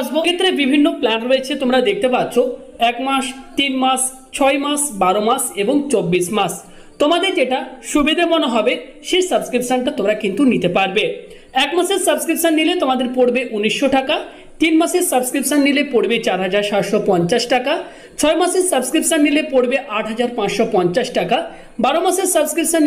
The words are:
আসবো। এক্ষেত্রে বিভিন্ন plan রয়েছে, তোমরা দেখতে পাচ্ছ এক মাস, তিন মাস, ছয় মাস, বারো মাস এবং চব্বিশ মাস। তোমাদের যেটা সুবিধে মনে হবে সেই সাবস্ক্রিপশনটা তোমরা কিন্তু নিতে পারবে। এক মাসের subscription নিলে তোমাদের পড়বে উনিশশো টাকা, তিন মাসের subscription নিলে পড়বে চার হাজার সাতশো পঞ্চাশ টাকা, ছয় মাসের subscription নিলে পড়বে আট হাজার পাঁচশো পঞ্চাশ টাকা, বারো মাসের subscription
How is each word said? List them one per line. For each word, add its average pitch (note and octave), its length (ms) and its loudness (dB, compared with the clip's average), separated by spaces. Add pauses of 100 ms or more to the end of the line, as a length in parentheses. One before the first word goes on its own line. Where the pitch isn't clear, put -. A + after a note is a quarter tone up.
আসবো। B3 200 -2
এক্ষেত্রে F4+ 280 0 (140)
বিভিন্ন C#4+ 240 4 (140)
plan A3+ 200 0 (100)
রয়েছে, C4 220 0 (100)
তোমরা B3+ 160 2 (100)
দেখতে G3 260 0
পাচ্ছ G3+ 200 -2 (560)
এক A#3+ 60 -4 (100)
মাস, C4+ 180 0 (340)
তিন C#4 140 0 (100)
মাস, C4 200 2 (340)
ছয় C#4 280 2
মাস, C#4+ 160 -2 (220)
বারো F#3+ 260 2
মাস C4 140 0 (200)
এবং A3+ 120 0 (180)
চব্বিশ F3 340 0 (100)
মাস। G3 160 0 (480)
তোমাদের E4+ 380 2
যেটা B3+ 200 0 (340)
সুবিধে D#4 400 2
মনে D#4 220 2
হবে A#3 180 2 (360)
সেই F#4 220 2
সাবস্ক্রিপশনটা B3 680 -2
তোমরা G#3 240 0
কিন্তু G3 200 -2 (100)
নিতে F3+ 240 0
পারবে। F#3+ 280 0 (600)
এক D4 120 -2
মাসের F#4 320 0
subscription D#4+ 500 0
নিলে D#4+ 240 2
তোমাদের C4 340 0
পড়বে B3 240 4 (160)
উনিশশো G#3+ 400 0
টাকা, C4+ 200 0 (440)
তিন D#4+ 200 4
মাসের E4+ 320 2
subscription C4 540 0
নিলে C#4+ 160 2 (100)
পড়বে A3+ 240 2 (100)
চার F#3+ 180 0
হাজার G3+ 260 0
সাতশো G3+ 280 0 (100)
পঞ্চাশ F#3 340 2 (120)
টাকা, B3+ 200 0 (460)
ছয় D#4 200 2
মাসের F#4 320 2
subscription D4 540 0
নিলে D4+ 160 2 (100)
পড়বে B3 240 0 (200)
আট G#3+ 160 -4
হাজার A#3 260 -2
পাঁচশো G#3 260 0 (100)
পঞ্চাশ F3+ 340 0 (100)
টাকা, F#3+ 200 0 (460)
বারো D4 220 2
মাসের F4+ 280 0
subscription D#4+ 520 0